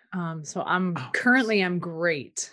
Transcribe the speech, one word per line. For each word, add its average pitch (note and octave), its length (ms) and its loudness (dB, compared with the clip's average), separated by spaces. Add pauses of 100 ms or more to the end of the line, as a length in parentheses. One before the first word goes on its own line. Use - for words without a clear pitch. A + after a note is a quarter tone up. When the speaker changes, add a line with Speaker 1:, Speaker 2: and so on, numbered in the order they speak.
(120)
Speaker 1:
Um, E3 320 -4
so D#3+ 180 -6
I'm F3+ 340 0
Speaker 2:
Oh, B2+ 160 -8
Speaker 1:
currently, A#3+ 480 4
Speaker 2:
nice. F#3 60 2
Speaker 1:
I'm F3+ 120 0
great. E3 760 -2